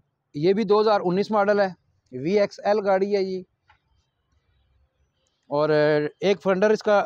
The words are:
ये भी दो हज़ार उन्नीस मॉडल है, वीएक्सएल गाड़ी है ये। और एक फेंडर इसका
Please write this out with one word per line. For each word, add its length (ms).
ये 200
भी 100
दो 160
हज़ार 220
उन्नीस 300
मॉडल 280
है, 140
वीएक्सएल 720
गाड़ी 300
है 120
ये। 200
और 200
एक 680
फेंडर 340
इसका 340